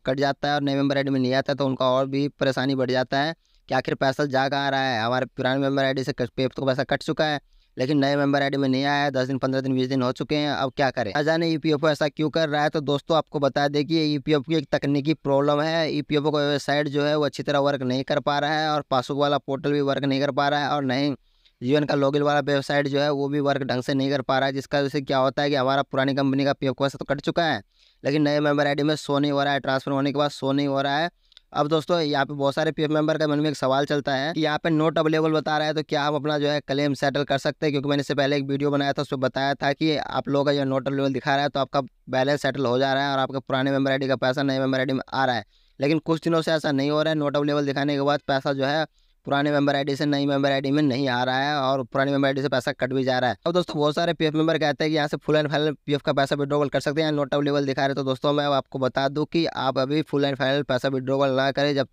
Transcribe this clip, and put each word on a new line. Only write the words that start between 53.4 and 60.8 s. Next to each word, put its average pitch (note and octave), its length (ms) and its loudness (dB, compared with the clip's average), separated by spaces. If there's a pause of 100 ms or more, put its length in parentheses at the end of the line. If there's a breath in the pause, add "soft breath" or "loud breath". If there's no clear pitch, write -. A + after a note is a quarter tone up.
अब E3+ 80 0
दोस्तों F3 220 0
बहुत D3 200 0
सारे E3+ 180 0
पीएफ़ D3+ 220 0
मेंबर D#3+ 220 2
कहते D3 260 0
हैं D#3 80 0
कि D#3+ 40 0
यहाँ D3+ 120 0
से D3+ 100 -4
फुल D3+ 180 0
एंड D3+ 140 2
फाइनल D3+ 220 0 (140)
पीएफ़ C#3+ 160 -2
का D3+ 120 -2
पैसा C#3 220 0
विड्रॉवल C#3+ 340 0
कर C#3 100 -2
सकते D3 220 -2
हैं, D#3 100 0
"not C#3+ 180 -2
available" C#3+ 360 0
दिखा C3+ 160 -2
रहे C#3 60 2
हैं। C#3 80 0
तो C#3 80 -4
दोस्तों C3 300 0
मैं D3 140 0
आपको C#3 320 -2
बता C3 300 0
दूँ C#3+ 180 -2
कि E3 180 0
आप C3 340 -2
अभी C#3+ 240 0
फुल C#3+ 220 0
एंड C#3 120 -2
फाइनल C#3 260 0
पैसा C3 260 -2